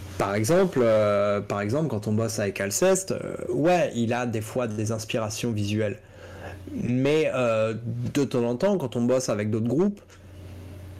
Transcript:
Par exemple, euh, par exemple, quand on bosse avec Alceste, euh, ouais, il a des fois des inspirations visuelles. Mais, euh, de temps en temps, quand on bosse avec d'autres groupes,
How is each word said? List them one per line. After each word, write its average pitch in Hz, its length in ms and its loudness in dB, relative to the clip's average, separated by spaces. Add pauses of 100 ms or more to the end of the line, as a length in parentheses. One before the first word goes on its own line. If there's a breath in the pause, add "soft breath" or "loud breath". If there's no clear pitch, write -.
(180)
Par 101 160 -2
exemple, 156 480 2
euh, 104 580 4
par 101 200 -4
exemple, 135 280 0
quand 107 180 -4
on 107 60 0
bosse 107 260 0
avec 98 220 -2
Alceste, 180 520 2
euh, - 220 -6 (180)
ouais, 151 420 4
il 117 180 0
a 123 140 0
des 110 160 -2
fois 123 240 -2
des 107 260 -2
inspirations 113 600 -4
visuelles. 104 460 0 (760 loud breath)
Mais, 139 600 2
euh, 113 400 2 (400)
de 143 100 2
temps 120 200 0
en 120 120 0
temps, 196 220 2
quand 135 160 -4
on 123 80 0
bosse 127 280 2
avec 107 200 0
d'autres 110 180 0
groupes, 185 320 2 (1000 loud breath)